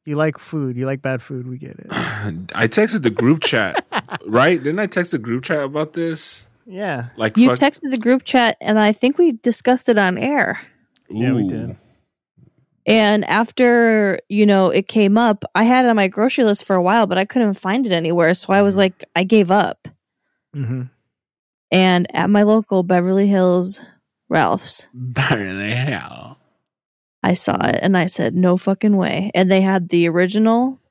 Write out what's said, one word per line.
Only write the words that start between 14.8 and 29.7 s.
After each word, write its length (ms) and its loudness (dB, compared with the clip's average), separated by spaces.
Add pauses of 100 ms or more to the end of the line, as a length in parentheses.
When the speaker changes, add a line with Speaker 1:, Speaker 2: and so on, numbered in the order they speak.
Speaker 3:
came 300 2
up, 260 2 (100)
I 120 2
had 200 4
it 40 4
on 80 2
my 100 2
grocery 380 0
list 180 0
for 100 -2
a 80 2
while, 240 2
but 120 -2
I 80 0
couldn't 300 0
find 300 -4
it 60 -2
anywhere. 420 2
So 200 -4
I 80 4
was 140 2
Speaker 2:
Mm-hmm. 40 0
Speaker 3:
like, 240 0 (100)
I 120 0
gave 260 4
up. 380 0 (640)
Speaker 1:
Mm-hmm. 280 -6 (840)
Speaker 3:
And 460 2
at 140 -2
my 140 4
local 400 2
Beverly 440 2
Hills 540 2 (480)
Ralph's, 640 -2
Speaker 2:
Beverly 840 -4
Hill. 600 -8 (840)
Speaker 3:
I 100 2
saw 240 -2 (100)
it, 140 0
and 160 2
I 100 2
said, 260 -4
"No 240 2
fucking 380 0
way." 400 -2
And 160 2
they 100 4
had 280 0